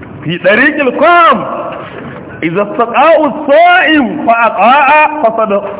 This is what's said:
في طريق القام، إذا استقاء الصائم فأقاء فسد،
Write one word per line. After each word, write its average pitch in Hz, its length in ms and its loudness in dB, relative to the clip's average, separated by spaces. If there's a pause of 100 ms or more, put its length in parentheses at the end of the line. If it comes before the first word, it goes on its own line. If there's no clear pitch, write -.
(240)
في 170 140 -6
طريق 254 440 0
القام، 294 640 2 (960)
إذا 170 200 -2
استقاء 240 600 2
الصائم 294 1040 2
فأقاء 254 840 2 (140)
فسد، 214 380 -2 (180)